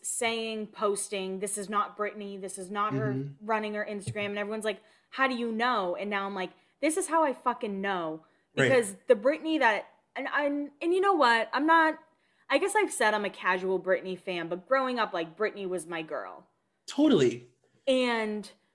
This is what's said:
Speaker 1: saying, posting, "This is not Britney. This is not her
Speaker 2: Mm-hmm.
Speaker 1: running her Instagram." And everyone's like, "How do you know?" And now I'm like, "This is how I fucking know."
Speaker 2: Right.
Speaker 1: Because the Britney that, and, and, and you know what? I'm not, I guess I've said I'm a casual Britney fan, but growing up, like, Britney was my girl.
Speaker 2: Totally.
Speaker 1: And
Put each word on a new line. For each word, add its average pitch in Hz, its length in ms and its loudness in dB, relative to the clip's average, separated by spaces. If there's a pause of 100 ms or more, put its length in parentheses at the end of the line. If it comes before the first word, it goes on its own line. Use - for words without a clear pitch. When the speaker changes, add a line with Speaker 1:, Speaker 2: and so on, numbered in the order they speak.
Speaker 1:
saying, 226 600 -4
posting, 196 720 -4
"This 202 180 -6
is 196 100 -6
not 208 300 -2
Britney. 202 420 -6
This 190 200 -10
is 180 100 -12
not 208 240 -2
her - 200 -2
Speaker 2:
Mm-hmm. 143 320 -8
Speaker 1:
running 214 280 -2
her 208 160 -4
Instagram." 208 380 -6
And 202 100 -6
everyone's 208 280 -4
like, 208 160 -4 (280)
"How 269 180 0
do 262 80 0
you 233 160 -4
know?" 220 440 0
And 208 160 -6
now 196 160 -2
I'm 202 80 -6
like, 185 160 -6 (280)
"This 311 160 2
is 370 120 -2
how 320 160 4
I 277 100 2
fucking 233 480 -4
know." 170 420 -4 (320)
Speaker 2:
Right. - 140 4
Speaker 1:
Because 240 260 2 (120)
the 247 80 8
Britney 311 440 0
that, 220 280 2 (280)
and, 269 160 -8
and, 285 380 0 (100)
and 339 140 0
you 381 80 2
know 403 120 4
what? 233 380 4
I'm 269 140 0
not, 320 320 6 (540)
I 277 80 4
guess 381 160 0
I've 415 160 2
said 214 240 2
I'm 208 100 0
a 196 60 -2
casual 185 480 0
Britney 185 400 -2
fan, 175 280 -6
but 175 200 -8
growing 254 320 2
up, 214 140 0
like, 165 220 -4
Britney 202 320 -2
was 175 200 -4
my 165 160 -6
girl. 101 420 -10 (400)
Speaker 2:
Totally. 151 640 4 (380)
Speaker 1:
And 226 640 0 (240)